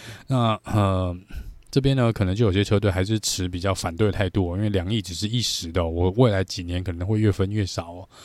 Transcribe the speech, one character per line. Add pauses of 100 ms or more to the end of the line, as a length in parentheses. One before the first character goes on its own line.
(280)
那，
呃， (540)
这
边
呢，
可
能
就
有
些
车
队
还
是
持
比
较
反
对
的
态
度
哦，
因
为
两
亿
只
是
一
时
的
哦，
我
未
来
几
年
可
能
会
越
分
越
少
哦， (160)